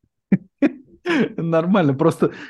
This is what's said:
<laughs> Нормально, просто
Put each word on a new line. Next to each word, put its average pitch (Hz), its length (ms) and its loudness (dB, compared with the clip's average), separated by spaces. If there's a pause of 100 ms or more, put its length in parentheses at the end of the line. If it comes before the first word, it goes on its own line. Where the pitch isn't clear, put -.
(600)
<laughs> - 760 -4
Нормально, 165 560 0
просто 156 400 0 (160)